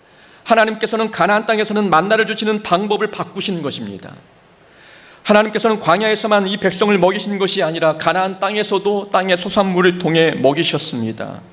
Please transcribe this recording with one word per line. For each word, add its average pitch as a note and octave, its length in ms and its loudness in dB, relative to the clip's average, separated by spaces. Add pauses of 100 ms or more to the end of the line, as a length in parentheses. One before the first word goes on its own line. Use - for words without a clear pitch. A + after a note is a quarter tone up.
(440)
하나님께서는 A3 680 0
가나안 G#3 340 2
땅에서는 G#3 460 0
만나를 G3+ 340 4
주시는 G#3+ 380 -4
방법을 G#3 480 0
바꾸신 F3+ 500 -8
것입니다. A#2 540 -10 (1080)
하나님께서는 G#3+ 540 2
광야에서만 G#3+ 720 0
이 G3+ 80 -2
백성을 G3+ 420 0
먹이신 G3 400 0
것이 F#3+ 240 0
아니라 D#3+ 340 0
가나안 F#3 440 -2
땅에서도 G3+ 680 -2
땅의 F#3 260 2
소산물을 F#3 600 2
통해 D#3+ 340 2
먹이셨습니다. B2 1120 -2 (100)